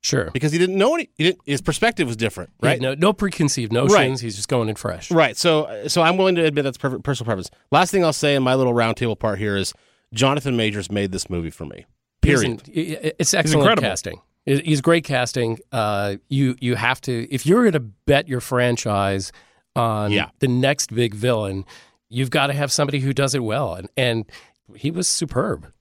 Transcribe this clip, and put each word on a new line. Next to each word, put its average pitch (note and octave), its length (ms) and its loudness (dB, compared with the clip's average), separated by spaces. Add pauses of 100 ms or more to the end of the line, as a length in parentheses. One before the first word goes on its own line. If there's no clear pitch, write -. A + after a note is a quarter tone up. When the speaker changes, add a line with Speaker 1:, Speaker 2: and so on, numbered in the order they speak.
Speaker 1:
Sure. G#2 300 -2
Speaker 2:
Because C#3+ 220 0
he E3 40 0
didn't F#3 200 2
know A#3+ 180 4
any, D#4 200 -6
he D#3 100 0
didn't, F#3 200 0
his C#3+ 160 -2
perspective E3+ 460 0
was A#2 80 -4
different, G#2+ 360 -4 (100)
Speaker 1:
He A2+ 60 2
had C3+ 60 4
Speaker 2:
right? B2 80 -2
Speaker 1:
no, C3 140 -2
no F3 180 2
preconceived C#3+ 600 -2
notions. C#3 200 4
Speaker 2:
Right. C3 260 4
Speaker 1:
He's A2+ 180 -8
just G#2 100 -8
going A#2 220 0
in G#2+ 60 -4
fresh. F2 360 -8
Speaker 2:
Right. D#3+ 240 4
So, D3+ 520 0
so E3+ 140 0
I'm E3 160 4
willing F#3+ 180 4
to E3 100 2
admit D3 180 0
that's C3+ 140 -4
per-, C3 220 -4
personal B2+ 260 -4
preference. G2 240 -4 (220)
Last F3 200 4
thing F#3 140 2
I'll D#3 80 2
say C#3+ 220 0
in C3+ 80 2
my B2+ 120 2
little B2+ 180 2
roundtable A2+ 460 0
part G#2 200 -2
here G#2 180 0
is G2 160 -2 (400)
Jonathan C3+ 420 2
Majors G#2+ 340 -2
made G2+ 220 -2
this F#2 180 -6
movie E2+ 200 -4
for D#2+ 160 -14
me. - 200 -16 (360)
Speaker 1:
He's C3+ 200 4
Speaker 2:
Period. G#2+ 280 -2
Speaker 1:
in-, D#3+ 240 -6 (100)
i-, D#3 40 -2
i-, D#3+ 120 -2
it's - 140 2
excellent D#3 300 2
Speaker 3:
incredible. D#3 260 4
Speaker 1:
casting. F2+ 320 -8 (240)
It, C3+ 200 0
he's D3+ 140 2
great E3 240 2
casting. A#2+ 560 -2 (140)
Uh, G2+ 440 -2 (120)
you, C3+ 320 0
you A#2+ 140 -2
have A#2 260 0
to, A#2 320 -6
if C3 120 -4
you're A3 200 4
gonna D#3+ 160 2
bet C#3 480 0
your B2+ 100 -2
franchise G#2 960 0 (420)
on G#2+ 380 0
Speaker 2:
Yeah. F#2 160 -2 (100)
Speaker 1:
the C#3 80 0
next B2+ 480 0
big A2+ 200 0
villain, G#2 500 -2 (420)
you've B2+ 220 -4
gotta C#3 240 0
have C#3+ 180 -2
somebody C#3+ 300 0
who C3+ 120 -2
does C#3 220 0
it C3 80 -2
well. A2 300 -2
And, F#2 240 -12
and A#2 280 0 (500)
he C3+ 160 -4
was F3 160 -4
superb. C#3 720 -4